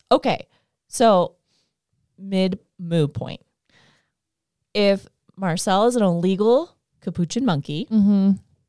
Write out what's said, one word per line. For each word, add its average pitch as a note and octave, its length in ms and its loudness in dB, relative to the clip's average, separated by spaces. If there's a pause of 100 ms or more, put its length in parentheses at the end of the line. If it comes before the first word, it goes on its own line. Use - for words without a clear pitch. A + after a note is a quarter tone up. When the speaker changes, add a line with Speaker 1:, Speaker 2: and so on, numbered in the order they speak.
(120)
Speaker 1:
Okay. A#3 360 0 (400)
So G#3 480 2 (840)
mid F#3+ 420 -2 (200)
moo E3 280 -2
point. - 340 -10 (1300)
If G3+ 340 0 (280)
Marcel F#3+ 520 0
is B3 80 0
an A3+ 80 0
illegal F#3+ 720 0 (260)
capuchin F#3 440 -4
monkey, D#3 440 -4
Speaker 2:
Mm-hmm. G3+ 420 2 (380)